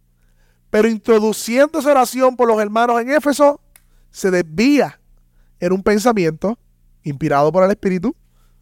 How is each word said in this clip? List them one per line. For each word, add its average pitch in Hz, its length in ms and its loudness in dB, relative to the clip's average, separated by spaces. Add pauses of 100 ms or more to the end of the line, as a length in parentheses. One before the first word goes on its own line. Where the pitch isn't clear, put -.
(680)
pero 214 180 2
introduciendo 226 920 0
esa 285 140 0
oración 254 440 0
por 240 120 0
los 214 120 0
hermanos 226 400 0
en 240 120 -6
Éfeso, 285 500 0 (480)
se - 220 -4
desvía 180 680 0 (600)
en 180 120 -2
un 190 120 -2
pensamiento 208 760 0 (460)
inspirado 147 480 0
por 185 120 2
el 190 60 4
Espíritu 202 460 -2 (460)